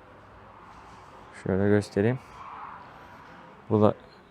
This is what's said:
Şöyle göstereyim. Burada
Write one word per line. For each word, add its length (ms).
Şöyle 260
göstereyim. 500
Burada 240